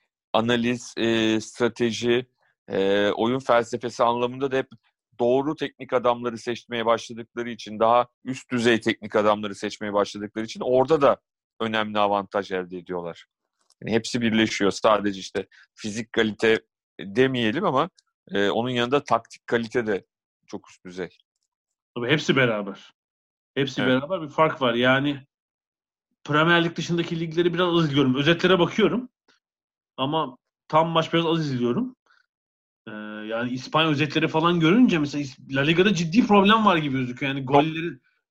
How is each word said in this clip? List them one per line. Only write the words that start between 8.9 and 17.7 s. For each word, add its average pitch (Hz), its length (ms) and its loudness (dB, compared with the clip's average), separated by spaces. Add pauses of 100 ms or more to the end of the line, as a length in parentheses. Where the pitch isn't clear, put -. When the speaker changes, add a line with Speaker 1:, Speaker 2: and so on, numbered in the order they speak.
Speaker 1:
adamları 107 400 0
seçmeye 104 380 -8
başladıkları 104 520 -4
için 104 180 -10
orada 131 380 2
da 120 160 6 (420)
önemli 110 400 -2
avantaj 101 520 0
elde 92 260 -6
ediyorlar. 85 480 -10 (560)
Yani 101 140 -2
hepsi 117 260 -2
birleşiyor. 110 500 2
Sadece 101 480 0
işte 95 280 -8 (260)
fizik 110 400 -8
kalite 110 460 0 (400)
demeyelim 123 680 0
ama, 151 240 0 (420)